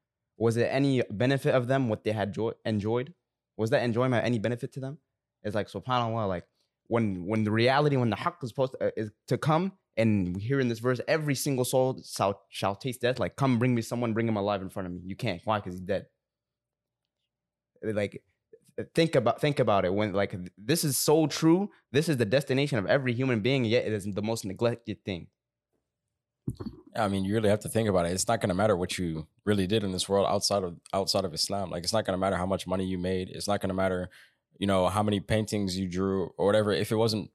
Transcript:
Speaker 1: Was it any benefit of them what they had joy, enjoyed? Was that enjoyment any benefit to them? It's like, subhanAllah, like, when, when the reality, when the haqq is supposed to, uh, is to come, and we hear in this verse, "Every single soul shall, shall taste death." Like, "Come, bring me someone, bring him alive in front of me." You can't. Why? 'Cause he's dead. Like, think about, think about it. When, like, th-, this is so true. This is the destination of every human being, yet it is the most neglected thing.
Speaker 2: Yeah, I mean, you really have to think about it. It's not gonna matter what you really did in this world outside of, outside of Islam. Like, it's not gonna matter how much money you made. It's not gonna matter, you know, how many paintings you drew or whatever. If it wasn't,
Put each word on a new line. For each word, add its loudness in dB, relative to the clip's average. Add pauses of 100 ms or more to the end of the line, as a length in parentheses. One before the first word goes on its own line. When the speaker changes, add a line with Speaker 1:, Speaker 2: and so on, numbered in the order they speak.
(380)
Speaker 1:
Was 2
it 2
any 2
benefit 2
of 2
them 2
what -2
they 0
had -2
joy, -4 (120)
enjoyed? -2 (420)
Was -2
that 4
enjoyment 2
any 0
benefit -4
to -10
them? -12 (420)
It's -4
like, -2
subhanAllah, -2
like, -4 (400)
when, 0
when 0
the 2
reality, 4
when 2
the 0
haqq -6
is -8
supposed -2
to, -2
uh, 0
is -4 (160)
to 2
come, 2 (240)
and 2
we -4
hear 0
in 0
this -2
verse, 0
"Every 0
single 0
soul 0
shall, -2
shall -4
taste -8
death." 0
Like, -2
"Come, 2
bring 2
me 0
someone, -4
bring 0
him 0
alive -2
in -10
front -8
of -8
me." -10
You -10
can't. -4
Why? 0
'Cause -8
he's -10
dead. -6 (1800)
Like, -4 (720)
think 2
about, 2
think 0
about 4
it. 0
When, 0
like, 0
th-, -12
this -2
is 0
so 4
true. 2 (220)
This 2
is 0
the 2
destination 0
of 0
every 2
human 0
being, 2
yet 2
it -2
is -6
the -4
most -4
neglected -4
thing. -8 (1700)
Speaker 2:
Yeah, -2
I 0
mean, -2
you -2
really 2
have 4
to -12
think 0
about 2
it. -2
It's -2
not 0
gonna 0
matter 2
what -4
you -4 (180)
really 2
did 0
in -4
this -4
world 4
outside 0
of, -8 (140)
outside 0
of -6
Islam. -4
Like, -6
it's -2
not 0
gonna 0
matter 2
how -2
much -2
money -2
you -4
made. -2
It's -10
not 0
gonna -4
matter, -2 (500)
you 0
know, 4
how 2
many 2
paintings 0
you -2
drew 0
or 2
whatever. 4
If 0
it 2
wasn't, 0